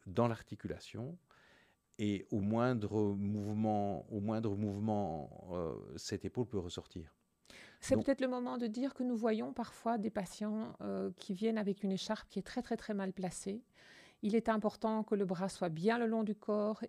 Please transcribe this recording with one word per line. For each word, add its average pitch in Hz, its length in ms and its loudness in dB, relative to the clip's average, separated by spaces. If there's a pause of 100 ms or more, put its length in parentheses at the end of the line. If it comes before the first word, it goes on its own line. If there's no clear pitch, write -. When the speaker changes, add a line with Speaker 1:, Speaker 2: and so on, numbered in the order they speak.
Speaker 1:
dans 117 240 2
l'articulation 113 880 -6 (800)
et 104 320 2
au 113 80 2
moindre 104 720 4
mouvement, 104 1000 0
au 107 80 -2
moindre 107 360 0
mouvement, 101 960 -2
euh, 85 220 -2 (240)
cette - 280 -4
épaule 113 200 0
peut 104 140 -2
ressortir. - 560 -8 (640)
Speaker 2:
C'est - 160 4
Speaker 1:
Donc 220 100 2
Speaker 2:
peut-être 269 160 4
le 262 60 2
moment 247 300 -2
de 233 100 0
dire 247 260 -2
que 254 100 -4
nous 247 140 2
voyons 226 340 2
parfois 233 460 -2
des 214 140 0
patients, 214 720 -4
euh, 196 360 -2
qui - 160 -6
viennent 220 240 2
avec 202 260 0
une 196 80 2
écharpe 202 380 -2
qui - 100 -4
est 185 40 -6
très, - 180 -4
très, 233 160 -2
très - 160 -4
mal 196 200 -2
placée. 196 500 -4 (600)
Il 214 120 4
est 226 140 4
important 220 540 2
que 214 100 2
le 202 120 4
bras 185 240 0
soit 175 200 -2
bien 190 300 2
le 233 80 2
long 220 160 2
du 208 100 0
corps 208 560 0